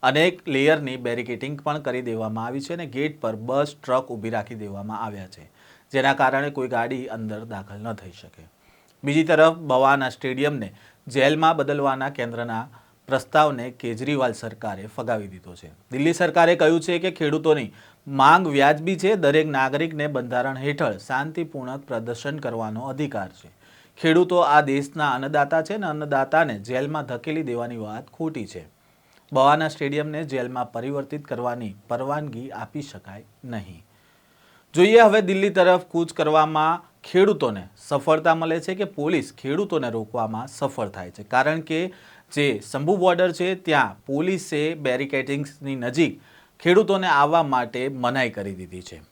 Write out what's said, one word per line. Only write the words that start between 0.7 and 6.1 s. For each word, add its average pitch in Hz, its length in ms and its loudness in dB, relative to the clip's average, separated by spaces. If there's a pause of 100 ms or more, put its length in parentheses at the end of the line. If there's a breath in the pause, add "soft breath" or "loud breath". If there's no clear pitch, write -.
બેરિકેડિંગ 120 600 -6
પણ 147 220 -4
કરી 127 200 -4
દેવામાં 110 400 -6
આવી 139 200 -6
છે 170 80 -8
અને 170 120 -10
ગેટ 143 340 -6
પર 110 140 -4 (140)
બસ, 143 260 -2
ટ્રક - 360 -2
ઊભી 113 260 -6
રાખી 110 260 -8
દેવામાં 104 420 -8
આવ્યા 98 300 -12
છે, 78 100 -20 (480 soft breath)
જેના 135 220 2